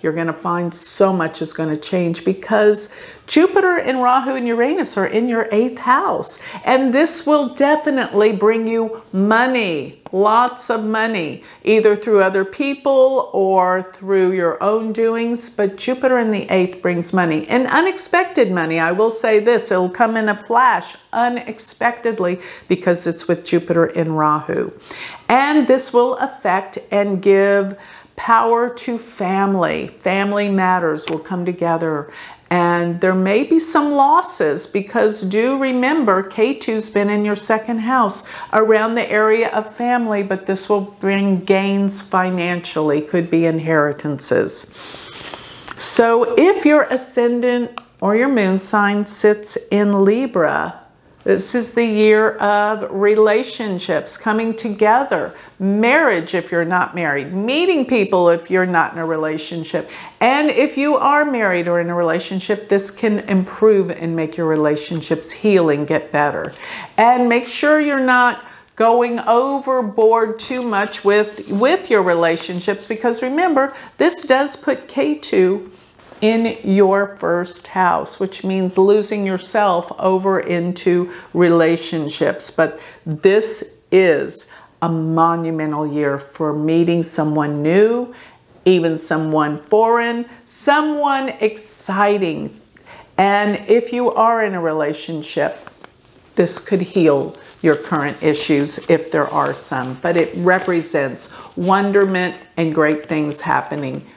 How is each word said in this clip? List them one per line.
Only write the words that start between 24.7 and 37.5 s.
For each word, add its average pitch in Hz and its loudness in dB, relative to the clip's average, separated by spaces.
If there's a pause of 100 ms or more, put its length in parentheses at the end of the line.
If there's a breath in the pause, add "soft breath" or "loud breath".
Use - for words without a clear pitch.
And 277 4
this 254 2
will 254 2
affect 196 -2 (140)
and 202 0
give 196 4 (380 loud breath)
power 233 2
to 240 -6
family. 190 -2
Family 202 -2
matters 180 0
will 160 -4
come 175 -6
together. 165 -2 (380 loud breath)
And 175 0
there 185 2
may 196 2
be 330 2
some 294 0
losses, 277 2
because 208 -2
do 220 0
remember, 254 2
Ketu's 220 -2
been 202 0
in 208 0
your 208 0
second 220 -2